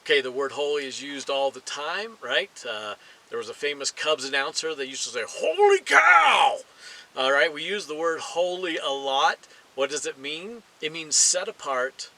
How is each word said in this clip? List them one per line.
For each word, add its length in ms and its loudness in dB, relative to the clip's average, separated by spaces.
Okay, 200 4
the 120 -4
word 200 -2
holy 340 -2
is 160 -10
used 280 -10
all 200 2
the 100 -14
time, 640 -8
right? 460 -4
Uh, 260 -6
there 100 -8
was 100 -6
a 60 -12
famous 360 -4
Cubs 340 -2
announcer 500 -2
that 140 -6
used 160 -8
to 60 -6
say, 160 -4
Holy 540 4
cow! 800 6
All 160 2
right, 200 4
we 100 -8
use 240 -4
the 80 -8
word 260 -2
holy 580 -2
a 120 -4
lot. 480 0
What 160 0
does 160 -4
it 120 -6
mean? 440 -10
It 120 -6
means 240 -4
set 320 4
apart 680 -4